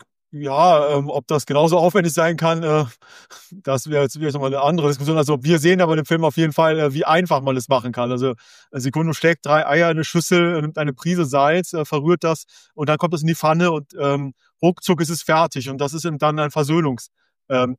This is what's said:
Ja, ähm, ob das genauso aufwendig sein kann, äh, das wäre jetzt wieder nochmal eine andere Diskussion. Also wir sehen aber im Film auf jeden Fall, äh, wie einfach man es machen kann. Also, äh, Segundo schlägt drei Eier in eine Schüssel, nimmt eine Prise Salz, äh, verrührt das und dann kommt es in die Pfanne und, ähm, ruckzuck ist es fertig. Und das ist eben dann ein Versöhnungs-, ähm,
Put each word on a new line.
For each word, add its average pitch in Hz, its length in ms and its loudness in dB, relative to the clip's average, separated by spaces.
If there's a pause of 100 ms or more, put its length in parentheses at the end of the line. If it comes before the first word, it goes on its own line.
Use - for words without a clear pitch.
(340)
Ja, 147 640 2
ähm, 143 140 -2
ob 139 160 -4
das 151 180 -2
genauso 156 320 2
aufwendig 170 380 2
sein 165 240 0
kann, 165 240 0
äh, 151 240 0 (640)
das 135 400 -6
wäre 147 140 2
jetzt 139 140 -6
wieder 151 140 -4
nochmal 135 220 -4
eine 139 80 -2
andere 147 260 2
Diskussion. 147 300 -2
Also 143 260 0
wir 165 140 4
sehen 180 240 4
aber 160 160 2
im 151 80 -4
Film 165 180 0
auf 156 140 0
jeden 160 160 0
Fall, 160 240 2
äh, 147 160 0
wie 160 100 -2
einfach 165 380 2
man 135 120 0
es 127 140 -4
machen 123 240 0
kann. 123 180 -2
Also, 127 200 -2
äh, - 500 -12
Segundo 151 320 -2
schlägt 165 320 0
drei 147 220 2
Eier 165 240 2
in 160 80 -2
eine 156 60 -2
Schüssel, 170 580 0
nimmt 156 160 -6
eine 147 160 -2
Prise 175 320 -2
Salz, 143 480 0
äh, 156 100 -4
verrührt 156 400 -2
das 165 200 -2 (300)
und 147 140 -6
dann 151 80 2
kommt 165 160 -2
es 160 80 -4
in 151 60 -2
die 165 80 0
Pfanne 165 380 0
und, 147 280 -6
ähm, 143 320 -2 (300)
ruckzuck 170 400 0
ist 151 80 -4
es 165 120 -6
fertig. 156 460 0
Und 135 140 -8
das 139 100 -4
ist 160 140 -8
eben 151 120 -6
dann 151 200 0
ein 147 120 -2
Versöhnungs-, 151 600 -2 (400)
ähm, 127 280 0